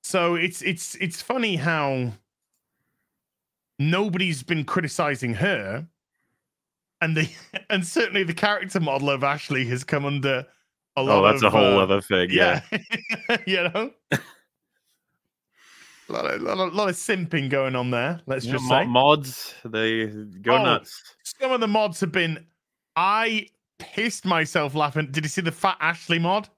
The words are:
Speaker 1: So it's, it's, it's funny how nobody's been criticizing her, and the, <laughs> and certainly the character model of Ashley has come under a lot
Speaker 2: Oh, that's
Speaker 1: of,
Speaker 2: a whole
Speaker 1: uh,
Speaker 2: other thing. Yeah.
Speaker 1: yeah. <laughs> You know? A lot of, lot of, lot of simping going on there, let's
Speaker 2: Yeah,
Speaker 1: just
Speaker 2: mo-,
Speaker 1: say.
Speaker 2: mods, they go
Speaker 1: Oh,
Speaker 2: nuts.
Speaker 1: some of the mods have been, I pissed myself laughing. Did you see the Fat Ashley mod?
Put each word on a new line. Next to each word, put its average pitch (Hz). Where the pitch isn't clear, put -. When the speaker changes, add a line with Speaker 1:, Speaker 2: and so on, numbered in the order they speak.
Speaker 1:
So 175
it's, 180
it's, 185
it's 180
funny 233
how 139
nobody's 175
been 156
criticizing 143
her, 127
and 160
the, 156
<laughs> -
and 190
certainly 196
the 170
character 202
model 143
of 135
Ashley 139
has 127
come 143
under 139
a 135
lot 107
Speaker 2:
Oh, 95
that's 113
Speaker 1:
of, 98
Speaker 2:
a 110
whole 101
Speaker 1:
uh, 95
Speaker 2:
other 98
thing. 92
Yeah. 175
Speaker 1:
yeah. 226
<laughs> -
You 180
know? 214
A 139
lot -
of, -
lot 131
of, 185
lot 202
of 170
simping 165
going 135
on 123
there, 139
let's 131
Speaker 2:
Yeah, 120
Speaker 1:
just 127
Speaker 2:
mo-, 127
Speaker 1:
say. 127
Speaker 2:
mods, 131
they 110
go 107
Speaker 1:
Oh, -
Speaker 2:
nuts. -
Speaker 1:
some 262
of 247
the 226
mods 208
have 170
been, 165
I 214
pissed -
myself 160
laughing. 151
Did 160
you 151
see 190
the 165
Fat 190
Ashley 165
mod? 185